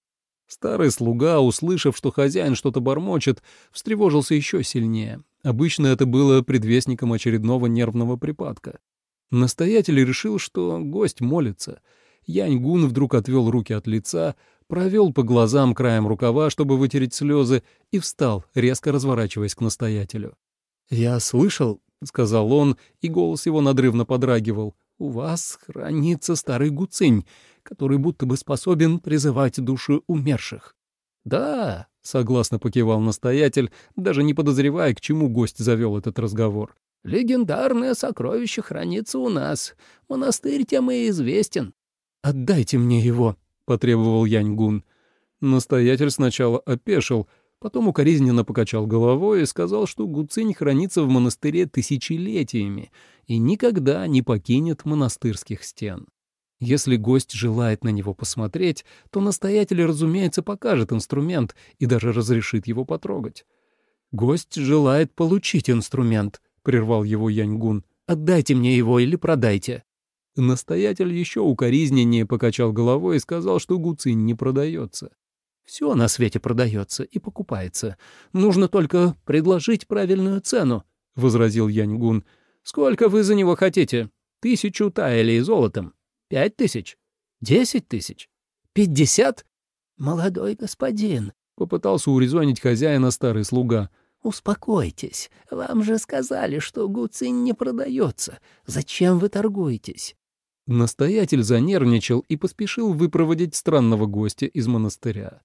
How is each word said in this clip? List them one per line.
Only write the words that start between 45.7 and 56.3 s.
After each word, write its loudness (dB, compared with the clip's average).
сначала 0
опешил — -2
Потом -2
укоризненно 4
покачал -2
головой 2
и 2
сказал, -2
что -6
гуцинь -4
хранится 0
в 2
монастыре 2
тысячелетиями -4
и -2
никогда 0
не 2
покинет -2
монастырских -4
стен. -12